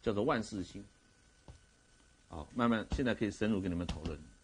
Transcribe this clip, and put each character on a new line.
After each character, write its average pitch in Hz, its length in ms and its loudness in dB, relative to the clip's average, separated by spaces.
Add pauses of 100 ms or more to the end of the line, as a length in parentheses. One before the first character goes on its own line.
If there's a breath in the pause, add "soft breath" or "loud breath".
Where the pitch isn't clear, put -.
叫 107 60 2
做 101 100 2
万 131 180 2
事 98 220 -4
兴。 101 180 -12 (1500)
好， 78 240 -10
慢 120 160 4
慢 110 220 2
现 143 120 0
在 113 100 4
可 107 120 0
以 101 40 2
深 107 200 0
入 101 100 2
跟 95 100 0
你 87 40 0
们 87 120 0
讨 80 180 -4
论。 78 140 -4 (260)